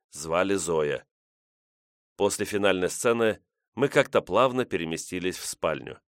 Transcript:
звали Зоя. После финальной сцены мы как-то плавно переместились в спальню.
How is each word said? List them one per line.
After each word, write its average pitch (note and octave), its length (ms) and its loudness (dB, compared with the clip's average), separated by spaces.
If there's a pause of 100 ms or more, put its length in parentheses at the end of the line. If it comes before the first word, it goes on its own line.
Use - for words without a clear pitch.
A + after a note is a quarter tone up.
(120)
звали E2+ 440 0
Зоя. D#2 500 -2 (1120)
После G2+ 280 0
финальной F#2+ 440 2
сцены A#2 500 0 (360)
мы C#3+ 140 0
как-то C3 320 2
плавно B2 440 2
переместились F2 720 -4
в - 80 -12
спальню. C#2+ 640 -6